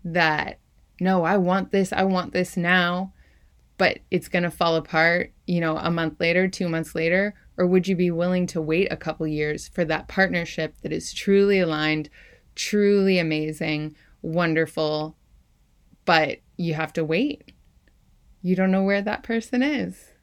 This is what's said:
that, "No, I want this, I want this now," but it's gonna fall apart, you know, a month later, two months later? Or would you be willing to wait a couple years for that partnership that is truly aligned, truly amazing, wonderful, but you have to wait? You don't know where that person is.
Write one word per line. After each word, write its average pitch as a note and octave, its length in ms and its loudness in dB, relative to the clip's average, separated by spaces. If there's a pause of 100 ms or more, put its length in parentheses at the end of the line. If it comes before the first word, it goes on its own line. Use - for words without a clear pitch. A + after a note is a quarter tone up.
that, D#3+ 560 0 (400)
"No, F3+ 240 2
I F#3+ 140 2
want F#3 340 0
this, G3 200 0
I - 120 0
want F#3 280 0
this F3+ 240 -2
now," F3+ 560 0 (720)
but - 160 2 (140)
it's F3+ 160 -2
gonna F3 200 -2
fall E3 280 0
apart, E3 560 0 (120)
you F3 160 -2
know, D#3+ 160 -2
a D#3+ 140 -2
month E3 300 -2
later, F3 260 2
two F#3 220 -4
months E3 260 -6
later? F#3 400 0 (220)
Or F3+ 100 2
would F#3 220 2
you F#3+ 80 0
be F3 160 0
willing F3+ 340 0
to E3 140 -4
wait D#3+ 320 0
a D3 40 -6
couple D#3+ 300 -6
years D3+ 400 -4
for - 180 -4
that D#3+ 220 -4
partnership F3 760 -2
that D#3 100 -6
is - 200 -8
truly G3 460 4
aligned, D#3 500 0 (460)
truly G3+ 640 4
amazing, D#3 760 -2 (260)
wonderful, D#3+ 920 -2 (880)
but D#3 340 4 (180)
you E3 180 -2
have D#3 180 -6
to E3 120 -2
wait? F#3 460 -2 (920)
You F3+ 140 0
don't F#3 160 2
know F#3+ 140 2
where G3+ 180 0
that G#3 220 -6
person A#3 400 -2
is. A3+ 480 -6 (100)